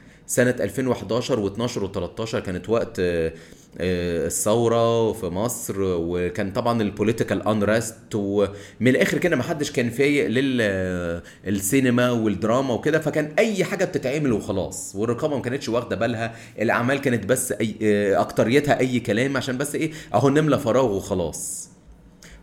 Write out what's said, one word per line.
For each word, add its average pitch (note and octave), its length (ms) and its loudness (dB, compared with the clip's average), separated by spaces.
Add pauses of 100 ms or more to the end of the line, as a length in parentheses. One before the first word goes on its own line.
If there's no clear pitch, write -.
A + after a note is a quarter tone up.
(260)
سنه B2 340 2
ألفين C3 260 -2
وحداشر A2+ 540 0
واتناشر G#2 440 -2
وتلتاشر G2 560 -4
كانت F2+ 280 -6
وقت، G#2+ 320 0
آه، E2+ 320 0 (460)
آه، F2 480 0
الثوره A2+ 880 2
في - 140 -8
مصر، G2+ 520 -4
وكان F2+ 760 -2
طبعا A2+ 300 0
البوليتيكال G#2 680 0
unrest، A2 640 0
ومن G2+ 760 0
الاخر D3+ 300 4
كده E3+ 180 2
محدش D3 340 -2
كان A#2+ 200 -2
فايق C#3 360 2
لل-، B2+ 340 0
آه، F#2 640 -2 (240)
السينما B2 640 2
والدراما A2+ 640 2
وكده، D3+ 260 2
فكان D3+ 380 -2
اي G3+ 260 2
حاجه F#3 200 -2
بتتعمل C#3+ 480 -2
وخلاص، F#2+ 640 -4
والرقابه A#2+ 400 -2
ما A2 60 -4
كانتش B2 260 -4
واخده A#2 280 -2
بالها، A2+ 380 -2 (240)
الاعمال A#2+ 420 2
كانت A#2+ 260 0
بس B2 260 0
اي، A2 300 -2
آه، G2+ 380 4
اكتريتها B2+ 600 2
اي B2+ 200 0
كلام، B2 360 0
عشان B2+ 220 -4
بس D3 160 -4
ايه، D#3 160 -2 (240)
اهو B2+ 140 4
نملى C#3+ 300 4
فراغ A2+ 380 2
وخلاص. - 760 -4 (720)